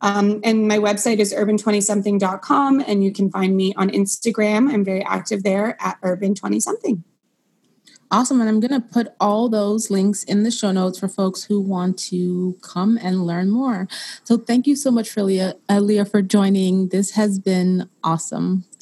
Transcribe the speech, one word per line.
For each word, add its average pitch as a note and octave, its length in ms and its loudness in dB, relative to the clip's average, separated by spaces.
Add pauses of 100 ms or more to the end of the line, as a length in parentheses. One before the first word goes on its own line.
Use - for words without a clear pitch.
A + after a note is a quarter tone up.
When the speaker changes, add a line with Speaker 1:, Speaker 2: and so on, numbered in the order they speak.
Speaker 1:
Um, G3+ 440 0
and A3 200 2
my G#3 140 2
website G#3 400 0
is G3+ 120 0
urban G#3+ 260 0
twenty G#3 220 0
something G3+ 380 0
dot G3 240 -2
com, C#4 380 2
and G#3 240 0
you G3 80 2
can G3 180 0
find F#3+ 260 0
me F#3+ 200 0
on G3 160 0
Instagram. G#3+ 840 0
I'm G3+ 100 2
very F#3+ 200 -2
active F#3+ 400 -4
there G3+ 360 0
at F#3+ 220 -6
urban F#3+ 320 -2
twenty G3+ 260 -4
something. A#3 440 -4 (1080)
Speaker 2:
Awesome. B3 300 2
And A3 100 2
I'm G#3+ 100 2
gonna B3+ 220 0
put A#3 280 -2 (100)
all G#3 280 2
those G#3+ 440 0
links G3 320 0
in G3+ 180 0
the A3 80 2
show G#3+ 220 -2
notes F#3 260 0
for G3 100 -4
folks F#3+ 360 -4
who G#3 180 0
want F#3 380 -2 (100)
to F3+ 540 -2
come G#3 360 0
and F#3 280 -2
learn F3+ 240 0
more. A3+ 360 -2 (360)
So A#3 140 2
thank A#3+ 280 0
you C#4+ 100 2
so C#4 140 -2
much A3+ 180 0
for - 140 -4
Leah, F#3+ 320 0 (160)
uh, G3+ 120 4
Leah, G3+ 240 2
for G3+ 180 2
joining. F#3+ 640 2
This F#3+ 220 0
has G#3 260 0
been F#3 520 0 (140)
awesome. F3 600 -2 (180)